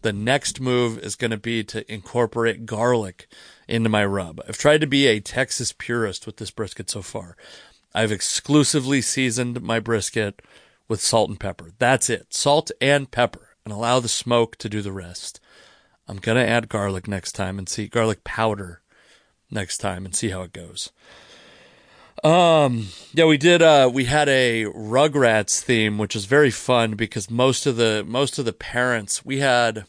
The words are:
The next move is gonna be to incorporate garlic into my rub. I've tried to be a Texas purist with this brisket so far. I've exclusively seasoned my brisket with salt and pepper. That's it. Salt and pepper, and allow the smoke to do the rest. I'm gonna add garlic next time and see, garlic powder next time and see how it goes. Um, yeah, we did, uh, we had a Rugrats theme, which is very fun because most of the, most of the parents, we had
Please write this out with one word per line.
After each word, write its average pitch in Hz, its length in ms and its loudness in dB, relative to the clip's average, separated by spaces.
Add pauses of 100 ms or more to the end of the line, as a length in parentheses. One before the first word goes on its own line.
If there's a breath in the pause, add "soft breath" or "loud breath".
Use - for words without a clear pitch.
The 110 100 -2
next 120 480 -2
move 123 380 0
is - 160 -10
gonna 113 220 -4
be 113 280 -6
to 107 280 -10
incorporate 113 720 -2
garlic 110 600 -2 (400 loud breath)
into 113 220 0
my 104 160 2
rub. 95 440 -4
I've - 100 -10
tried 151 240 4
to 156 40 0
be 139 220 4
a 107 120 2
Texas - 520 -4
purist 113 540 -4
with 110 100 -14
this 107 160 -12
brisket - 360 -10
so 101 140 -10
far. 90 340 -14 (580 loud breath)
I've 107 180 0
exclusively 139 880 0
seasoned 123 600 -2
my 113 180 -2
brisket 110 600 -4 (460 soft breath)
with 110 140 -4
salt 110 300 2
and 101 100 -10
pepper. 87 380 -10
That's 127 300 2
it. - 240 -6
Salt 147 380 0 (100)
and 139 300 2
pepper, - 540 -2
and 107 80 -12
allow 117 260 0
the 120 100 -2
smoke 117 480 0
to - 120 -10
do 104 140 -6
the 101 100 -8
rest. 90 480 -14 (680 soft breath)
I'm 101 120 -12
gonna 120 260 2
add 117 240 2
garlic 101 400 -2
next 98 240 -6
time 95 260 -6
and 92 100 -10
see, 104 200 -8
garlic 113 340 0
powder 101 600 -6 (680 soft breath)
next 101 280 -6
time 95 260 -6
and 92 100 -14
see 117 140 -4
how 92 140 -6
it 87 100 -14
goes. - 400 -14 (1300 loud breath)
Um, 151 640 4 (260 loud breath)
yeah, 160 140 6
we 156 100 6
did, 170 260 6
uh, 143 300 8
we 131 120 0
had 143 240 2
a 120 380 2
Rugrats 117 920 2
theme, 110 380 0
which 104 180 -4
is 101 100 -6
very 139 240 4
fun 113 440 0
because 104 360 -6
most 123 360 0
of 127 100 0
the, 110 300 0
most 127 320 -4
of 139 60 -4
the 113 80 -4
parents, 120 720 -4
we 135 140 -6
had 120 500 2